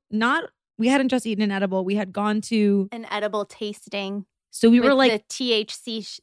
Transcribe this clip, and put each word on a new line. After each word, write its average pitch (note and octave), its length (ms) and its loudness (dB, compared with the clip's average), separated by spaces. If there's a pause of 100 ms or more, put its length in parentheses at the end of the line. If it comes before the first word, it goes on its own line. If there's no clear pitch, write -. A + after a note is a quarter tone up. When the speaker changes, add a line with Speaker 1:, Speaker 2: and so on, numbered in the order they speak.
Speaker 1:
not, A#3+ 360 0 (320)
we A3+ 100 0
hadn't C4+ 220 2
just B3+ 160 0
eaten G#3+ 180 -2
an G#3 80 0
edible. F#3+ 320 -2
We G3 120 -2
had F#3+ 180 -4
gone G#3 280 -2
to G3+ 520 2
Speaker 2:
An A3+ 180 -12
edible G#3 320 -4
tasting. G3+ 840 -8 (260)
Speaker 1:
So - 180 4
we A#3+ 100 8
Speaker 2:
with B3 100 4
Speaker 1:
were, C#4 60 4
like C4 160 4
Speaker 2:
the G#3+ 180 -4
T B3 240 -4
H G#3+ 220 -4
C A3 260 -10
sh-, - 220 -16